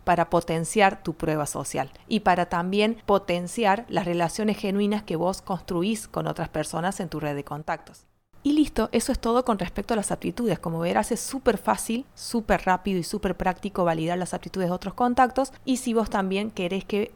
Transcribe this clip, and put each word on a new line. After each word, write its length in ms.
para 260
potenciar 720
tu 120
prueba 320
social 440
y 140
para 260
también 600
potenciar 800
las 160
relaciones 540
genuinas 440
que 140
vos 240
construís 680
con 180
otras 220
personas 520
en 80
tu 120
red 140
de 100
contactos. 600
Y 80
listo, 400
eso 180
es 80
todo 260
con 140
respecto 360
a 20
las 160
aptitudes. 480
Como 180
verás, 320
es 100
súper 380
fácil, 560
súper 500
rápido 360
y 20
súper 340
práctico 480
validar 320
las 160
aptitudes 360
de 60
otros 200
contactos. 580
Y 140
si 140
vos 160
también 440
querés 320
que 320